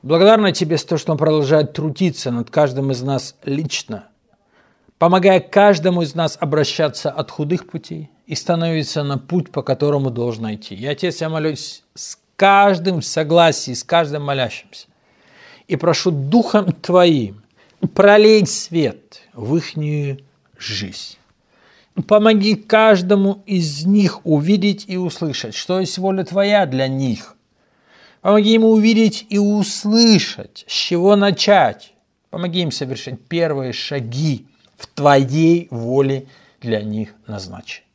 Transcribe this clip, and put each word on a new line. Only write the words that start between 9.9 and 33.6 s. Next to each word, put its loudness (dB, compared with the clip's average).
должно -6
идти. -16
И, -10
Отец, -6
я -6
молюсь -6
с -16
каждым 4
в -8
согласии, 0
с -10
каждым -2
молящимся. -6
И -4
прошу 0
Духом 0
Твоим 0
пролить 6
свет -6
в -4
ихнюю -6
жизнь. -12
Помоги 4
каждому 2
из -4
них 2
увидеть 0
и -8
услышать, -6
что -4
есть -6
воля -2
Твоя 2
для -2
них. -4
Помоги 4
им 4
увидеть 4
и -2
услышать, 0
с -14
чего 2
начать. 2
Помоги -6
им -4
совершить -10
первые -4